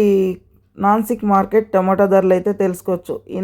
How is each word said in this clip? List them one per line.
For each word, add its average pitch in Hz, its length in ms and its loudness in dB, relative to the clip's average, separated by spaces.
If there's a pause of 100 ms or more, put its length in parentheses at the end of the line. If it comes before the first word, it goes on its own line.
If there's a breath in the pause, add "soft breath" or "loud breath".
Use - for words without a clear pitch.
(800)
నాన్సిక్ 214 520 0
మార్కెట్ 196 440 0
టమాటా 190 400 2
ధరలు 190 220 4
అయితే 190 160 -2 (100)
తెలుసుకోవచ్చు. 180 520 -4 (200)
ఈ 185 100 -6